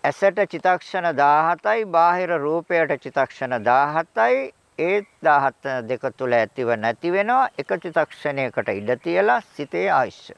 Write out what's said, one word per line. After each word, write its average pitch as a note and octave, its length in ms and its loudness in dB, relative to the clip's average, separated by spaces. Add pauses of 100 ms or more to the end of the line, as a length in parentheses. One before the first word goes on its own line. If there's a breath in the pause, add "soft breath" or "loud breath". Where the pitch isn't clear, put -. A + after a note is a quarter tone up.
ඇසට F#3 420 0
චිතක්ෂණ F3+ 680 -2
දාහතයි, D#3+ 720 2
බාහිර F3 520 2
රූපයට D#3+ 640 0
චිතක්ෂණ B2+ 640 -4
දාහතයි, E3 880 0 (220)
ඒ F#3+ 260 0 (180)
දාහත C#3+ 440 2 (200)
දෙක A#2 280 -6
තුල B2 220 -2
ඇතිව A#2 420 0
නැති A#2 360 -4
වෙනවා. A#3 420 0
එක - 260 -8
චිතක්ෂණයකට C#3 920 -4
ඉඩ G#2 280 -2
තියලා G3+ 460 0
සිතේ F3 460 -6
ආයුෂ. C3 480 -2